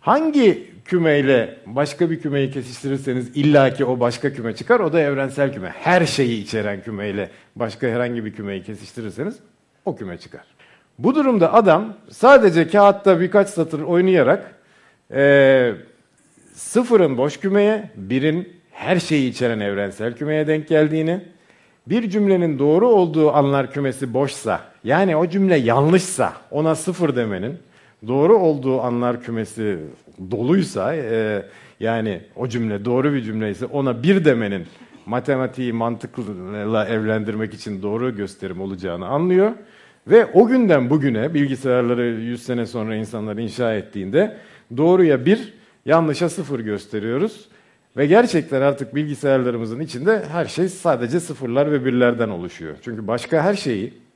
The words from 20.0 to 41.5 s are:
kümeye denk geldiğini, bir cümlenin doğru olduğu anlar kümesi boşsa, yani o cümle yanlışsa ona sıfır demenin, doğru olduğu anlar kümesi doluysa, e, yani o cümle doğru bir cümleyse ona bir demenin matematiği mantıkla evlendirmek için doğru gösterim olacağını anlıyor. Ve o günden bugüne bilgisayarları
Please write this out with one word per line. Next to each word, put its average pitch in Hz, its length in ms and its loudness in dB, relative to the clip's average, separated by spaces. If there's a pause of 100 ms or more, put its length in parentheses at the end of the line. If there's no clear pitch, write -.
kümeye 151 340 -4
denk 156 220 -2
geldiğini, 160 520 2 (680)
bir 214 240 -2
cümlenin 185 480 2
doğru 156 300 4
olduğu 160 440 4
anlar 139 400 2
kümesi 135 420 -4
boşsa, 131 460 -2 (240)
yani 165 320 2
o 170 120 0
cümle 190 280 2
yanlışsa 135 760 2 (180)
ona 156 240 0
sıfır 160 420 -4
demenin, 113 420 -6 (480)
doğru 147 320 4
olduğu 135 420 0
anlar 120 420 -2
kümesi 110 560 -6 (520)
doluysa, 123 640 -2
e, 110 480 -4 (380)
yani 110 400 -2 (160)
o 123 120 -6
cümle 110 360 -4
doğru 131 280 0
bir 135 100 -2
cümleyse 110 440 -6
ona 127 360 -4
bir 190 220 2
demenin 104 420 0 (400)
matematiği 127 640 -4
mantıkla 107 1120 -6
evlendirmek 110 680 -4
için 101 280 -10
doğru 113 340 -4
gösterim 95 440 -10
olacağını 92 460 -8
anlıyor. 180 460 2 (540)
Ve 208 200 6
o 214 200 6
günden 190 440 4
bugüne 139 440 0
bilgisayarları 123 720 0